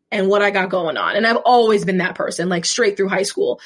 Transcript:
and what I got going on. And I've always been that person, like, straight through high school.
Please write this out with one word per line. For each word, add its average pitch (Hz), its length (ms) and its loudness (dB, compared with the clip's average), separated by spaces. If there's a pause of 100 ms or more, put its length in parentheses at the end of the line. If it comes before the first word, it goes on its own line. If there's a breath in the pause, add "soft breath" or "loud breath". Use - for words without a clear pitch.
(100)
and 190 180 0
what 208 140 4
I 202 100 2
got 185 180 0
going 165 260 -2
on. 92 200 -2
And 220 100 0
I've 233 120 2
always 220 460 4
been 185 140 0
that 175 160 -2
person, - 340 -4
like, 175 160 -2
straight 202 320 0
through 190 120 -2
high 190 160 -2
school. 240 420 -2